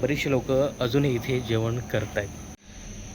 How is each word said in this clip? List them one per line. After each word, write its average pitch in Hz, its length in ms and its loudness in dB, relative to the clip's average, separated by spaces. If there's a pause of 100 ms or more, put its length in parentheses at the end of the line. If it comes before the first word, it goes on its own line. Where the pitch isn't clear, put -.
बरीचशी 143 280 2
लोक 127 220 2
अजूनही 131 640 2
इथे 123 240 0
जेवण 113 400 0
करतायत. 107 480 -2 (880)